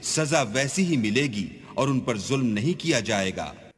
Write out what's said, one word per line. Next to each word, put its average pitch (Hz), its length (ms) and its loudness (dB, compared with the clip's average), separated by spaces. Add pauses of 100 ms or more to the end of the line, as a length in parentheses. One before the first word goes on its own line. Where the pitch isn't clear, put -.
सजा 156 460 2
वैसी 135 340 0
ही 170 140 2
मिलेगी 107 500 0 (280)
और 135 140 2
उन 131 100 2
पर 117 180 -2
जुल्म 123 300 0
नहीं 110 280 0
किया 156 260 0
जाएगा। 95 500 -2 (240)